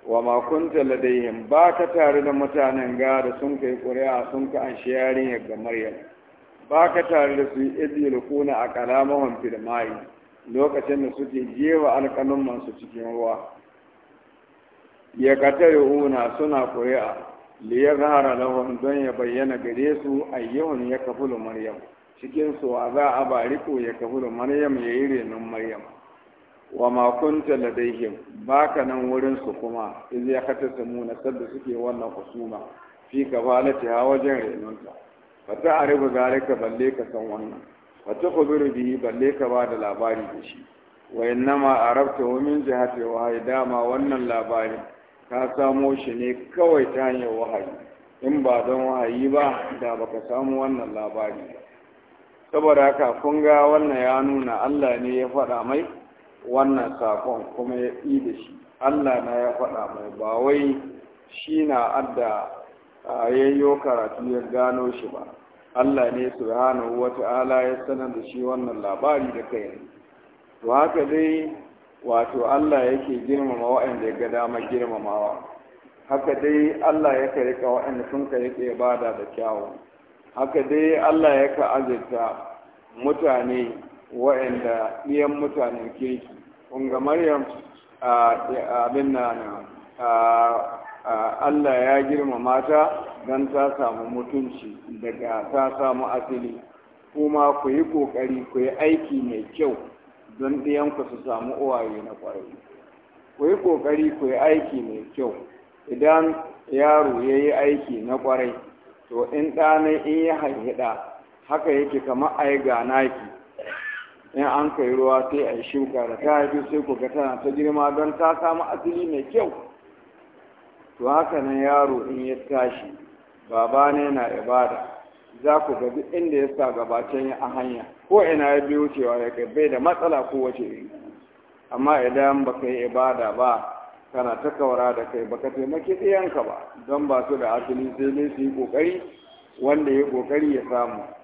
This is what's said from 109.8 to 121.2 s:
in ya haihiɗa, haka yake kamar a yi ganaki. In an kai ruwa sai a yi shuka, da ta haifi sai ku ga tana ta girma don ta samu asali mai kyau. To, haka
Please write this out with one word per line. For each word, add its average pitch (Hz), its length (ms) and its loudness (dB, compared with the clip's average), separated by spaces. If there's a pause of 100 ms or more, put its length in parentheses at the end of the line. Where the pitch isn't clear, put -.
in 160 180 2
ya 160 120 2
haihiɗa, 123 600 -4 (520)
haka 147 220 0
yake 143 340 2
kamar 135 320 0
a 143 140 2
yi 139 80 2
ganaki. 131 720 0 (1080)
In 135 100 0
an 143 320 2
kai 127 160 2
ruwa 131 380 4
sai 143 160 0
a 117 60 -2
yi 113 100 -6
shuka, 131 440 -2
da 113 100 -6
ta 147 160 2 (120)
haifi 143 260 -2
sai 151 140 0
ku 139 120 -2
ga 127 120 -4
tana 135 340 -2
ta 143 80 0
girma 147 460 2
don 151 220 0
ta 160 220 4
samu 165 220 0
asali 170 440 -4
mai 143 260 -4
kyau. - 180 2 (1500)
To, 123 100 -2
haka 156 320 2